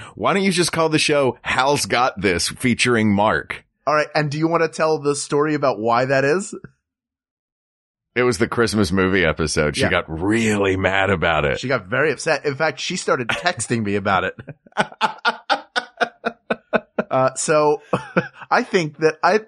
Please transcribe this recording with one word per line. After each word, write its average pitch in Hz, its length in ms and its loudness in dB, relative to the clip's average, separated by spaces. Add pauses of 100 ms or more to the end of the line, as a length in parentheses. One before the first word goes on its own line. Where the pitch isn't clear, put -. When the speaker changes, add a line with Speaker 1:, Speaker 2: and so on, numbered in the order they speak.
(160)
Speaker 1:
"Why 123 180 -2
don't 196 80 0
you 196 100 2
just 170 200 0
call 160 180 0
the 156 80 0
show 143 460 0
Hal's 135 420 0
Got 120 340 0
This 90 300 0
featuring 113 640 2
Mark?" 98 500 0 (220)
Speaker 2:
All 143 80 0
right. 151 220 0
And 151 160 0
do 151 80 -6
you 160 80 0
wanna 165 220 0
tell 160 300 0
the 143 160 0
story 147 380 0
about 139 260 0
why 117 260 2
that 135 200 2
is? 175 300 -2 (1600)
Speaker 1:
It 123 80 2
was 123 160 0
the 117 80 2
Christmas 104 440 0
movie 92 320 2
episode. 78 520 0
She - 80 -2
Speaker 2:
Yeah. - 80 0
Speaker 1:
got 85 180 0
really 101 680 0
mad 95 340 0
about 80 340 2
it. 65 140 0
Speaker 2:
She 127 80 -8
got 123 180 -2
very 131 260 0
upset. 143 340 -2
In 143 100 -2
fact, 151 240 -4
she - 160 -6
started 143 320 -2
texting 117 560 -4
me 101 120 -2
about 98 280 2
it. 92 120 -4 (400)
<laughs> - 800 -2 (1600)
Uh, 131 260 2
so 151 460 2 (340)
<laughs> - 360 -4
I 226 120 2
think 170 340 -2
that 156 240 2
I, 202 260 4